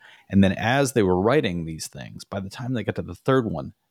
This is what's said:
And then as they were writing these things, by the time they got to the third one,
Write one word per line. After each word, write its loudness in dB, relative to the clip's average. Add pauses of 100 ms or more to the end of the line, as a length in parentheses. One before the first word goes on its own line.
(300)
And 6
then 4
as 0
they 2
were 4
writing 2
these -10
things, -16
by -8
the -8
time -8
they -4
got -4
to -6
the -10
third 0
one, -8 (180)